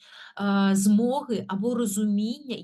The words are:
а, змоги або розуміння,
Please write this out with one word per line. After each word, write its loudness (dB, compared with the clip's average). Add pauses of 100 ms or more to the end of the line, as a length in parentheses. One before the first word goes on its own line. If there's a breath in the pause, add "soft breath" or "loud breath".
(360 loud breath)
а, 2
змоги 2
або -2
розуміння, -2